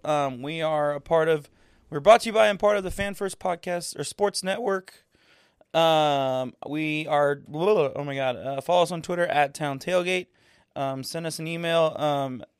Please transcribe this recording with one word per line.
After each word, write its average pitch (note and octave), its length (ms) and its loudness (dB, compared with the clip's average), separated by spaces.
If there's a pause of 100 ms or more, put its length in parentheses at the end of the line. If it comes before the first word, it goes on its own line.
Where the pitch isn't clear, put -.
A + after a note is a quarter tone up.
Um, C#3+ 380 -2
we D#3+ 180 -6
are D3+ 340 0
a C#3+ 60 -8
part D#3+ 280 2
of, D3+ 200 0 (420)
we're D3 100 -6
brought G#3+ 220 8
to A#3 60 -4
you A3 40 -4
by G#3+ 160 4
and G3+ 100 -2
part G#3 180 2
of F#3+ 80 -4
the F3+ 60 -6
Fan G3+ 240 -6
First G3 240 -6
Podcast F3 600 -6
or D3 60 -6
Sports - 380 -2
Network. F#3+ 640 -4 (680)
Um, C#3+ 800 2 (120)
we D#3 400 -4
are, C#3+ 340 2 (120)
oh D#3+ 520 2
my C#3+ 120 -6
God, C3 200 -2
uh, C3+ 240 -6
follow F3 220 2
us E3+ 80 2
on E3 120 -6
Twitter F3 240 0
at C#3+ 280 2
Town C#3+ 240 -6
Tailgate. F3+ 480 -2 (480)
Um, C3+ 280 -6
send E3 240 -8
us D#3+ 120 -6
an D#3+ 80 -8
email, E3 520 0
um, C#3 440 -2 (180)